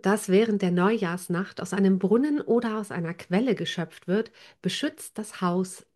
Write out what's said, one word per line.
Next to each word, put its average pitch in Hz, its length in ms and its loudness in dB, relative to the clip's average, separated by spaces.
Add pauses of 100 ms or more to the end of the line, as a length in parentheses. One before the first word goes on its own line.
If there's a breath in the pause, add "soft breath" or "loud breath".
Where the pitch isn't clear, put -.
das 202 280 0
während 208 340 4
der 175 80 2
Neujahrsnacht 185 920 0
aus 185 120 -8
einem 190 260 4
Brunnen 262 420 2
oder 226 380 0
aus 208 100 -8
einer 170 240 -6
Quelle 214 400 0
geschöpft - 540 -6
wird, 214 240 0 (320 loud breath)
beschützt - 560 -6
das - 220 -10
Haus 185 440 -2 (100)